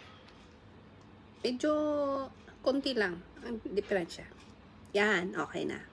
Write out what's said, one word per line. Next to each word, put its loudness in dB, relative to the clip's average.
Medyo 2
konti 2
lang 0
ang -6
diferensya. 0
Yan, 4
okay -2
na. -2